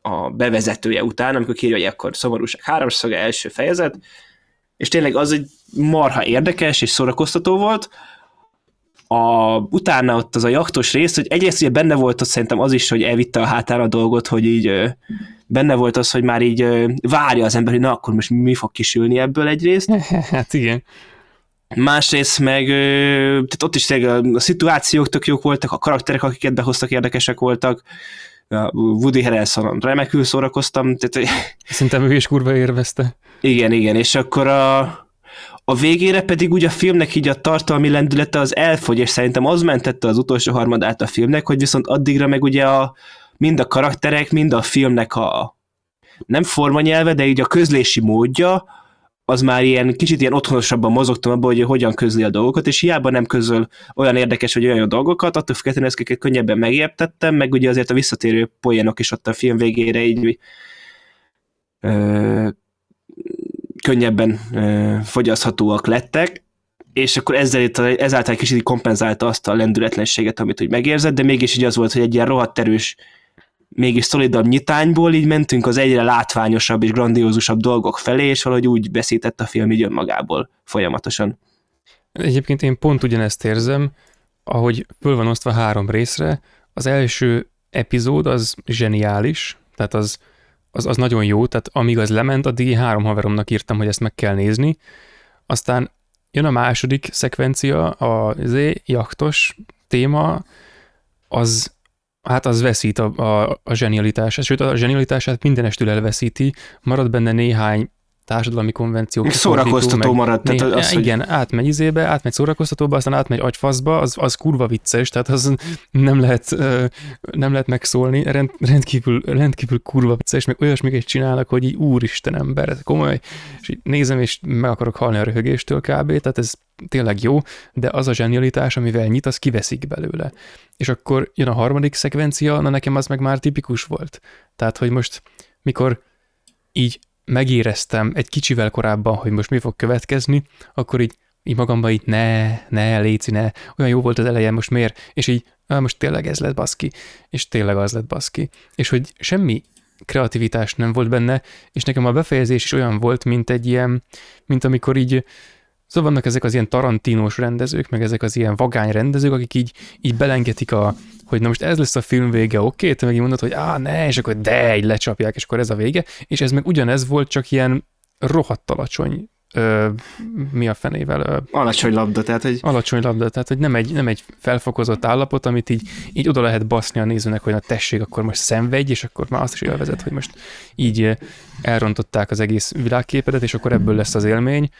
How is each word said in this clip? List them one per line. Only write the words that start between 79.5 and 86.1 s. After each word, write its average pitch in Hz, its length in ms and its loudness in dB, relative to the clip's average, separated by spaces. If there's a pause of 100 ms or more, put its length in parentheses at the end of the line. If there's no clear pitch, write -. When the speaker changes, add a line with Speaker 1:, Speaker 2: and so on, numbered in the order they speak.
Speaker 1:
így 110 120 2
önmagából 73 640 -4 (160)
folyamatosan. - 720 -4 (720)
Speaker 2:
Egyébként 139 500 -2
én 131 160 0
pont 147 240 0
ugyanezt 113 420 -2
érzem, 123 460 0 (540)
ahogy 120 420 0 (140)
föl 139 160 2
van 117 100 0
osztva 117 260 -2
három 107 380 0
részre. 139 500 -2 (320)